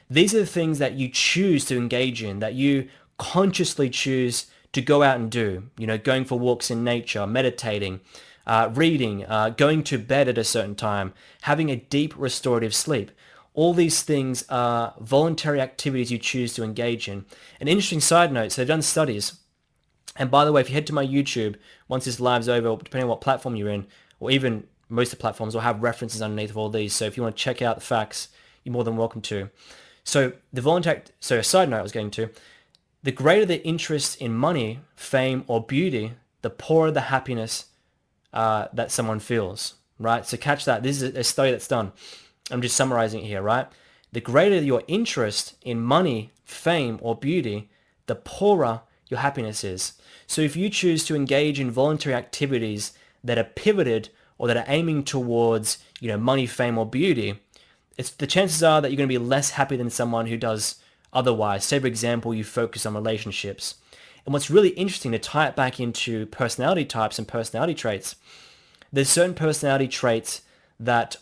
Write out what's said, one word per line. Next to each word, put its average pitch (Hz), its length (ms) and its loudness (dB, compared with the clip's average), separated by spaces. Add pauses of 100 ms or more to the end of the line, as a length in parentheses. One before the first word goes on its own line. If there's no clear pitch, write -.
(100)
these 185 240 8
are 220 60 8
the 196 40 4
things 160 360 0
that 135 120 0
you 131 160 -2
choose 170 580 4
to 127 120 0
engage 120 440 0
in, 101 180 -6
that 110 120 -2
you 135 380 2 (260)
consciously 170 720 0
choose 127 580 -2 (280)
to 135 80 0
go 147 200 6
out 135 140 6
and 113 140 -4
do, 104 320 -2 (160)
you 110 80 -6
know, 110 100 0
going 131 300 0
for 127 120 -2
walks 123 320 0
in 117 140 -2
nature, 120 420 -2
meditating, 107 760 -2 (460)
uh, 113 280 4
reading, 127 500 2
uh, 110 240 0
going 147 360 2
to 139 120 -2
bed 127 320 2
at 120 80 0
a 113 80 0
certain 104 300 -2
time, 101 400 -2 (280)
having 151 280 0
a 131 60 -2
deep 147 420 -2
restorative 120 560 0
sleep. 120 360 -2 (440)
All 170 180 2
these 165 300 2
things 131 480 -2
are 120 500 0
voluntary 147 580 2
activities 131 540 -2
you 117 60 -2
choose 123 340 -4
to 117 100 -6
engage 113 460 -4
in. 98 160 -10 (360)
An 139 80 -4
interesting 180 320 2
side 170 300 6
note, 113 220 -2
so - 80 -4
they've 127 80 0
done 156 140 2
studies. 135 560 -2 (800)
And 127 140 -2
by 143 140 8
the 151 80 4
way, 143 80 6
if 123 80 0
you 131 60 -6
head 151 140 -2
to 147 40 -6
my 139 140 0
YouTube, 131 500 0 (320)
once 127 160 -2
this 120 160 -4
live's 123 280 2
over, 117 280 2
depending 127 280 -6
on 123 40 0
what 113 140 -2
platform 127 340 -2
you're 104 140 -2
in, 101 160 -4 (340)
or 123 100 -2
even 127 360 2 (240)
most 120 220 0
of - 60 -12
the - 40 -12
platforms 110 320 -4
will 110 80 -2
have 113 200 0
references 117 380 -4
underneath 107 300 -4
of 107 80 -8
all 107 100 -2
these. 107 240 -2
So 110 140 -2
if 101 100 -6
you 120 60 -4
wanna 113 120 -2
check - 280 -4
out 117 140 0
the - 40 -14
facts, - 480 -4 (340)
you're 127 100 -8
more 120 120 0
than 113 140 -2
welcome 113 240 -2
to. 101 260 -6 (560)
So 131 300 0 (180)
the 127 80 -6
voluntary, 160 420 2 (180)
so 123 180 0
a 110 40 0
side 185 280 4
note 110 80 -2
I 101 40 -4
was 101 80 -8
getting 107 220 -6
to, 110 160 -4 (720)
the 139 80 -2
greater 170 360 4
the 175 180 -2
interest 160 560 -4
in 117 140 -4
money, 127 460 0 (140)
fame, 131 520 0
or 113 180 0
beauty, 135 480 -2 (300)
the - 80 -4
poorer 160 400 2
the 143 120 0
happiness, 120 640 -4 (640)
uh, 110 400 0
that - 180 -4
someone 110 300 -2
feels, 107 540 -4 (240)
right? 113 280 0
So 123 100 -6
catch 147 300 -2
that. 117 160 2
This 139 180 -2
is 131 160 -4
a 123 80 -2
study 135 260 2
that's - 180 -4
done. 110 240 -2 (580)
I'm 123 100 -2
just 120 160 0
summarizing 117 440 2
it 107 60 -10
here, 101 160 -4
right? 113 240 0 (460)
The 120 80 -6
greater 175 400 4
your 131 260 2
interest 151 760 -2
in 117 180 -4
money, 123 520 2 (120)
fame, 139 560 -2
or 117 160 -2
beauty, 123 540 -4 (360)
the 117 100 -4
poorer 156 640 0 (260)
your 123 120 -4
happiness 131 440 -4
is. 95 300 -6 (320)
So - 160 -2
if 147 140 0
you 190 120 0
choose 175 380 0
to 156 100 -2
engage 139 440 0
in 127 100 -2
voluntary 143 440 0
activities 120 800 -4 (300)
that 120 160 0
are 113 60 2
pivoted 131 640 0 (260)
or 120 120 -2
that 117 80 2
are 117 100 -2
aiming 151 380 0
towards, 117 760 0 (220)
you 117 80 -6
know, 104 100 -2
money, 127 280 2
fame, 120 300 -2
or 113 100 0
beauty, 117 520 0 (580)
it's, - 140 -6
the - 160 -6
chances 170 360 2
are 156 180 8
that 139 100 -2
you're 139 60 -2
gonna 139 100 2
be 127 120 2
less 135 320 0
happy 139 260 0
than 120 140 -2
someone 117 360 0
who 117 100 -4
does 110 400 -2 (360)
otherwise. 107 520 2
Say, 143 140 0
for 135 80 0
example, 117 480 -2
you 110 80 -4
focus 117 420 -4
on 110 100 -4
relationships. 104 800 -6 (500)
And 135 60 -2
what's 143 180 -2
really 190 200 8
interesting 180 420 -4
to 113 60 0
tie 147 300 0
it - 60 -6
back 127 240 0
into 113 480 -4
personality 139 580 0
types 110 340 -2
and 110 100 -8
personality 123 460 -4
traits, - 420 -6 (760)
there's 139 180 2
certain 180 240 4
personality 147 520 2
traits 117 540 -2 (400)
that 117 420 0